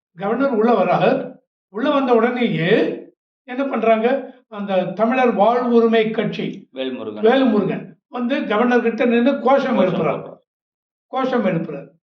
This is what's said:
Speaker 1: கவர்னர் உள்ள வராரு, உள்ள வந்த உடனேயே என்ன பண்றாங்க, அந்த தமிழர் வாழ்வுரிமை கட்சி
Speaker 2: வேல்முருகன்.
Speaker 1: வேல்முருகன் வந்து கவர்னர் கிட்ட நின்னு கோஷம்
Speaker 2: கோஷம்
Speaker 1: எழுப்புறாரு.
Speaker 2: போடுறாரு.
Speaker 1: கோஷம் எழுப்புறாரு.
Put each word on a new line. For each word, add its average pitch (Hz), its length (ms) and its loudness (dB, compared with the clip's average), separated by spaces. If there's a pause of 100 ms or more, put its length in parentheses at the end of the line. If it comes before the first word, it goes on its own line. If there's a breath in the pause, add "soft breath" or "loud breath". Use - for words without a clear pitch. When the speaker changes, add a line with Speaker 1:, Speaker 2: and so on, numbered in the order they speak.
(180)
Speaker 1:
கவர்னர் 226 420 0
உள்ள 233 100 4 (120)
வராரு, 175 280 2 (640)
உள்ள 233 120 -4 (100)
வந்த 262 240 2
உடனேயே 214 500 0 (760)
என்ன 254 140 -6 (100)
பண்றாங்க, 226 340 2 (520 loud breath)
அந்த 196 200 -2 (220)
தமிழர் 240 420 2
வாழ்வுரிமை 233 640 2 (160)
கட்சி - 260 -4 (320)
Speaker 2:
வேல்முருகன். 127 520 -6
Speaker 1:
வேல்முருகன் 214 540 0 (320)
வந்து 240 180 -2 (180)
கவர்னர் 240 340 2
கிட்ட 226 260 0
நின்னு 240 200 2
கோஷம் 254 160 -2
Speaker 2:
கோஷம் 269 340 2
Speaker 1:
எழுப்புறாரு. - 400 0
Speaker 2:
போடுறாரு. - 180 -18 (720)
Speaker 1:
கோஷம் 247 380 0
எழுப்புறாரு. 165 380 -6 (220)